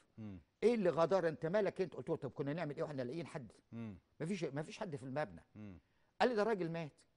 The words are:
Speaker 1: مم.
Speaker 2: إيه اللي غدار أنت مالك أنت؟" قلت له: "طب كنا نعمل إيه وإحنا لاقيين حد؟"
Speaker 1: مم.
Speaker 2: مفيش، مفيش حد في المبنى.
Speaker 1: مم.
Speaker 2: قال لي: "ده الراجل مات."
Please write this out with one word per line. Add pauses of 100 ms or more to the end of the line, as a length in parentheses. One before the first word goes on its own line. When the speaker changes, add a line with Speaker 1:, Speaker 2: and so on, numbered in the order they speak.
(180)
Speaker 1:
مم. (220)
Speaker 2:
إيه
اللي
غدار
أنت
مالك
أنت؟"
قلت
له:
"طب
كنا
نعمل
إيه
وإحنا
لاقيين
حد؟" (200)
Speaker 1:
مم. (220)
Speaker 2:
مفيش،
مفيش
حد
في
المبنى. (100)
Speaker 1:
مم. (420)
Speaker 2:
قال
لي:
"ده
الراجل
مات." (240)